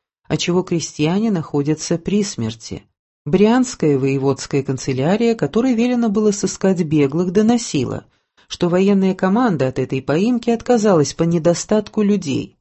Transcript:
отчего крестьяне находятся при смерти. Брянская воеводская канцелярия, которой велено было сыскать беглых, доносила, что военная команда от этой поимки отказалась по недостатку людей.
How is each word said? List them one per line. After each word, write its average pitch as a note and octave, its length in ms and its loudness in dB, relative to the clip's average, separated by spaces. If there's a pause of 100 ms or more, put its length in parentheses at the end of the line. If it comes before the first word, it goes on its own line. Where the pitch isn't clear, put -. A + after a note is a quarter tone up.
(260)
отчего F3 360 -2
крестьяне F3+ 680 -2
находятся D3+ 680 -2
при G3 260 -2
смерти. A2+ 600 -8 (420)
Брянская F#3+ 720 2
воеводская C3+ 640 0
канцелярия, D3 720 0
которой A3+ 400 0
велено A#3 340 0
было G#3+ 220 2
сыскать F#3+ 520 -2
беглых, D#3 500 0
доносила, G#3+ 760 0 (420)
что E3+ 200 -2
военная F#3+ 460 2
команда F#3 540 0
от B2+ 100 -4
этой C3 220 -2
поимки A3 500 0
отказалась G#3+ 640 2
по E3+ 120 -2
недостатку E3+ 760 0
людей. E3+ 600 -2